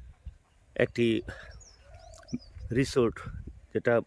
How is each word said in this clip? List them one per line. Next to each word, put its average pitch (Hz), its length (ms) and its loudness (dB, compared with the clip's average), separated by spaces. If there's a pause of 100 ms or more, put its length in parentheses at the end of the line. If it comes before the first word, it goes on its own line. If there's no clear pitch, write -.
(760)
একটি 117 460 2 (1500)
রিসোর্ট, 123 440 2 (540)
যেটা 117 340 4